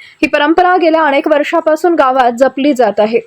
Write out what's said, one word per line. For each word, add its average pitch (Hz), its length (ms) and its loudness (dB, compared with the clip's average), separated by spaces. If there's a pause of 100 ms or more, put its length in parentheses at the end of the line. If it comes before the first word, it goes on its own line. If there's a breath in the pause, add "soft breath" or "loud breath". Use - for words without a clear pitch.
(220 loud breath)
ही 302 60 0
परंपरा 330 480 0
गेल्या 320 260 0
अनेक 294 260 0
वर्षापासून 311 680 0
गावात 262 380 2
जपली 262 420 0
जात 220 260 0
आहे. 220 260 0